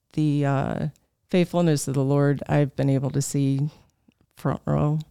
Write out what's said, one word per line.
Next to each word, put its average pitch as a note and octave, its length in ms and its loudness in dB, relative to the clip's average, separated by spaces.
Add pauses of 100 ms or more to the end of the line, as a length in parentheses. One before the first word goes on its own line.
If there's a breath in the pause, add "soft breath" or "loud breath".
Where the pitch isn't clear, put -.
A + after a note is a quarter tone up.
(140)
the, D3 320 0
uh, C#3 420 -2 (420)
faithfulness F3 580 2
of C3+ 80 -4
the C#3 80 2
Lord C#3+ 440 2
I've D3 280 0
been C3+ 140 0
able C3+ 220 0
to C#3+ 100 0
see C#3 480 -2 (640 soft breath)
front - 300 -6
row. D3 340 0 (120)